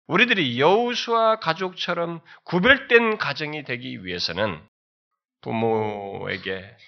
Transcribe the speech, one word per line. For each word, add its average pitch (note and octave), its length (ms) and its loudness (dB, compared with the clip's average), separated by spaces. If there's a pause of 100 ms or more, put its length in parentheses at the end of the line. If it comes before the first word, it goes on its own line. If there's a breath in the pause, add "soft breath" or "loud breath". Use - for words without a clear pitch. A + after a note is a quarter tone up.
우리들이 F3+ 520 2
여호수아 A3+ 800 4
가족처럼 E3+ 840 -4 (220 loud breath)
구별된 A#3 760 2
가정이 D3+ 460 -6
되기 B2 400 -8
위해서는 F2+ 580 -4 (800)
부모에게 G2+ 1300 -4 (120 soft breath)